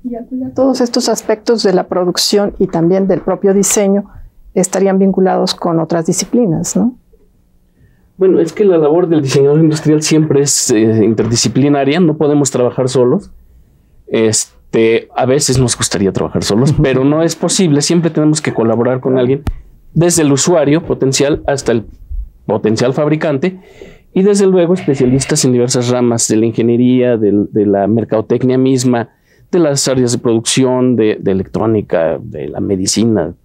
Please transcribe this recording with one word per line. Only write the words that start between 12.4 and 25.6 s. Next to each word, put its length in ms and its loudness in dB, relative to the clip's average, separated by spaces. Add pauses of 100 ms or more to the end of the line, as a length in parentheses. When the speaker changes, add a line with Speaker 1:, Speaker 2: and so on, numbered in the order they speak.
Speaker 2:
trabajar 380 -2
solos. 420 0 (760)
Este, 1040 0
a 100 -2
veces 320 0
nos 200 0
gustaría 360 -2
trabajar 300 -4
solos, 360 0
Speaker 3:
<laughs> 40 2
Speaker 2:
pero 220 0
no 180 2
es 140 -2
posible, 440 0
siempre 300 0
tenemos 320 0
que 100 -4
colaborar 460 0
con 200 -2
alguien, 260 0 (500)
desde 280 2
el 100 2
usuario 520 2
potencial 640 -2
hasta 240 -2
el 140 0 (600)
potencial 480 0
fabricante, 680 -2 (520)
y 100 0
desde 260 4
luego 260 2
especialistas 680 0
en 80 2
diversas 360 0